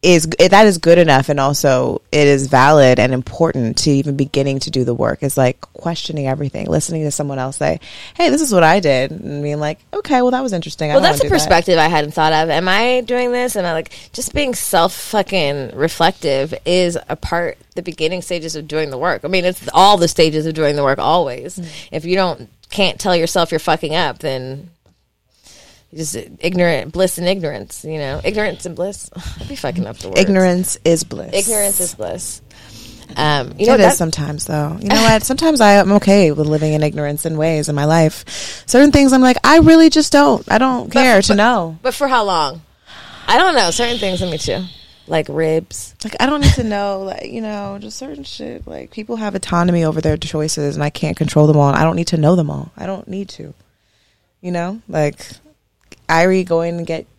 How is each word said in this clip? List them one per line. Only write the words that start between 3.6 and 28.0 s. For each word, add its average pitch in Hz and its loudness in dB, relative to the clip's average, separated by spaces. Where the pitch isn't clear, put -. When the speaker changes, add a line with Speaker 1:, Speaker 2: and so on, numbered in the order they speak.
Speaker 1:
to - 0
even 139 0
beginning 139 -2
to - -10
do 127 -2
the 123 -2
work. 117 -4
It's 139 -4
like 127 0
questioning 156 -8
everything, 135 -6
listening 160 -2
to 147 -4
someone 139 -6
else 131 -8
say, 156 -4
"Hey, 339 0
this 285 2
is 262 -2
what 180 4
I 165 6
did," 139 0
and 147 -10
being 147 -4
like, 151 -6
Okay, 294 0
well, 247 2
that 254 -2
was 247 -4
interesting. 156 -6
I 147 -2
Speaker 2:
Well, 285 6
Speaker 1:
don't 339 2
Speaker 2:
that's 143 -2
a - 2
Speaker 1:
wanna - -4
do 392 2
that. 160 0
Speaker 2:
perspective 170 2
I 156 4
hadn't 151 0
thought 156 2
of. 160 0
Am 165 0
I 240 0
doing 247 -2
this? 247 -4
Am 190 -4
I, 170 -2
like, 160 -6
just - -10
being 269 -2
self 180 0
fucking 147 -4
reflective 156 -2
is 175 0
a 147 -6
part, - -6
the 175 -10
beginning 170 -6
stages 165 -8
of 151 -12
doing 151 -6
the 131 -10
work. 151 -4
I 147 -8
mean, 180 0
it's 180 -4
all 196 6
the 170 2
stages 156 0
of 160 -6
doing 147 0
the 143 -2
work 135 0
always. 143 -2
Speaker 1:
Mm. 165 -16
Speaker 2:
If 156 -8
you 175 -2
don't, 180 -4
can't 190 -2
tell 180 0
yourself 170 0
you're - -2
fucking 156 -2
up, 156 -2
then 135 -10
just 156 -10
ignorant, 175 -2
bliss 185 0
and 175 -4
ignorance, 160 -6
you 156 -10
know? 143 -6